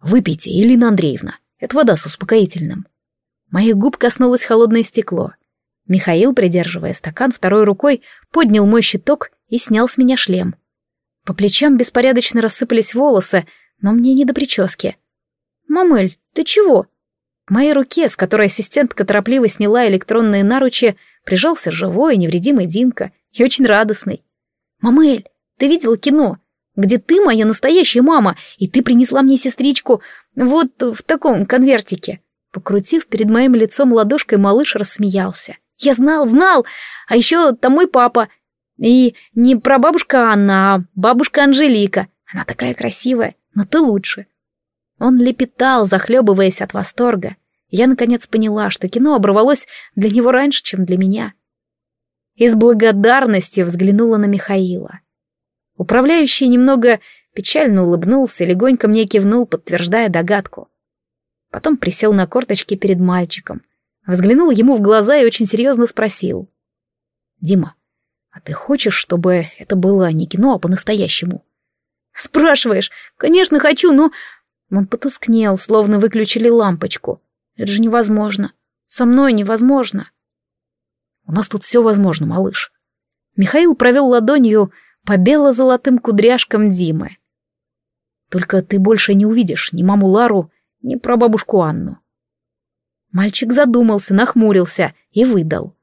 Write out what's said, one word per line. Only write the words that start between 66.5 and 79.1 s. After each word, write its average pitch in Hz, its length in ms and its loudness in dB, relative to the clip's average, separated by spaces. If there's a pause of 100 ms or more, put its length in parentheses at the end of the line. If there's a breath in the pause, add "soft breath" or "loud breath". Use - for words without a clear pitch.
«Дима, 170 340 -2 (560)
а - 100 -20
ты - 120 -14
хочешь, 226 420 -4
чтобы 175 520 -2 (120)
это - 180 -6
было 185 360 0
не 160 140 -2
кино, 220 280 0
а 185 40 -6
по-настоящему?» 185 840 -4 (680)
«Спрашиваешь? 277 800 0 (240 loud breath)
Конечно, 339 420 2
хочу, 302 340 2
но...» 294 200 4 (580 loud breath)
Он 196 160 -2
потускнел, 226 720 -2
словно 208 440 0
выключили 226 480 0
лампочку. 196 720 -2 (320)
«Это 202 160 -8
же 202 100 -2
невозможно. 214 720 -2 (360)
Со - 160 -4
мной 254 280 4